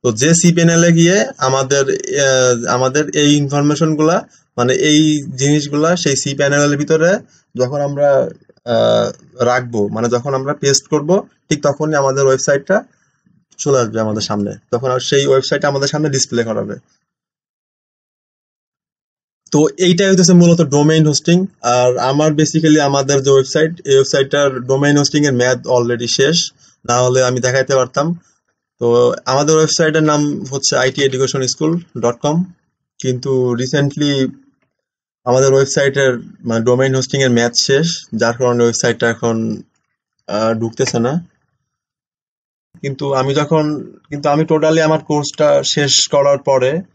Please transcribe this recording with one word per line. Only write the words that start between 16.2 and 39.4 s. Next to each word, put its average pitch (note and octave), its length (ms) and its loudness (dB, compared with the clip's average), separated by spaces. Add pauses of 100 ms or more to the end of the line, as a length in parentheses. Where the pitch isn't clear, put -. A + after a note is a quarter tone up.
করাবে। G#2+ 320 -6 (2750)
তো D3 160 2 (100)
এইটাই F#3 320 2
হইতেছে F3+ 240 4
মূলত E3+ 280 6
ডোমেইন D3+ 460 2
হোস্টিং। F3 380 0 (160)
আর B2 360 0
আমার C#3+ 340 0
basically D3+ 500 2
আমাদের C#3 420 0
যে C#3 80 2
ওয়েবসাইট, C3+ 400 2 (140)
এই C#3 80 2
ওয়েবসাইটটার C3+ 680 0
ডোমেইন C#3 380 0
হোস্টিং D3 280 0
এর C#3 80 0
মেয়াদ B2 340 0
already A#2+ 400 0
শেষ, D3 440 0 (340)
না A#2+ 160 0
হলে B2+ 220 2
আমি B2+ 160 0
দেখাইতে C3 360 0
পারতাম। C#3 440 -2 (600)
তো A#2+ 360 2 (100)
আমাদের D3 300 2
ওয়েবসাইটের D#3 480 0
নাম D3 420 0
হচ্ছে C3+ 320 -4
আইটি C3 260 -2
এডুকেশন C3 440 -2
স্কুল E3 320 -4 (200)
ডট A#2+ 200 -2
কম, D#3+ 240 0 (560)
কিন্তু B2+ 560 -2
recently C#3 760 -2 (920)
আমাদের C3 300 2
ওয়েবসাইটের, C3+ 640 0 (200)
মানে A2+ 260 -2
ডোমেইন C3 300 2
হোস্টিং C3 260 -2
এর C3 80 2
মেয়াদ A#2+ 240 2
শেষ, D#3 520 -2 (100)
যার A#2 220 -2
কারণে A#2+ 260 0
ওয়েবসাইটটা A#2 460 0
এখন, A2+ 540 -4 (640)